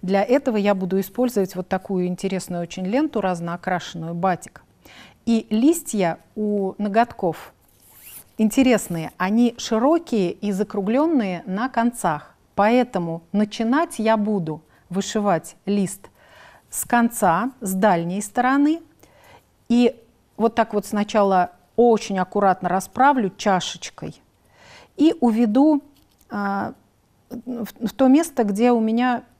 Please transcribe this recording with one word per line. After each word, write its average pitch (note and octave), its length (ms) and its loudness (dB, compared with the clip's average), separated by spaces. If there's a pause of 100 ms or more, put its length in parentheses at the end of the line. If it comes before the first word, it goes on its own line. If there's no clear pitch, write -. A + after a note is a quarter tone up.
Для G3 200 0
этого B3 360 0
я G3+ 160 2
буду F#3+ 260 -2
использовать G#3+ 540 -2
вот F3+ 140 -8
такую F#3 400 -2
интересную F3+ 540 -6
очень E3+ 220 -10
ленту, B3 380 -2
разноокрашенную, E3+ 920 -4
батик. F3 500 -4 (600)
И A3+ 240 0
листья G#3+ 680 0 (180)
у G#3 400 -2
ноготков G#3 800 -2 (840)
интересные, A3 800 2
они A3+ 400 2
широкие A#3 760 0
и G3+ 220 -4
закруглённые G#3 920 -2
на G#3+ 240 -4
концах. A3+ 640 -2 (200)
Поэтому G3+ 680 0 (100)
начинать A3+ 680 0
я A3 200 2
буду F#3+ 420 -2 (300)
вышивать G3 760 -2
лист G3+ 460 -4 (580)
с - 160 -10
конца, A#3 680 0 (100)
с F#3+ 100 -4
дальней F#3 480 0
стороны, C#4+ 640 0 (880)
И A#3+ 260 4 (400)
вот A3 180 0
так A3+ 200 0
вот G3+ 100 -2
сначала G3 680 0 (240)
очень A3 420 2
аккуратно F#3 500 0
расправлю G#3+ 680 0
чашечкой - 840 -4 (760)
и D#4 240 4
уведу, A#3+ 640 4 (460)
а, G3+ 460 -4 (560)
в, A#3+ 560 -10
в - 60 -4
то C4+ 160 2
место, C#4 360 2
где G#3 280 2
у A#3 80 2
меня A#3 420 0 (180)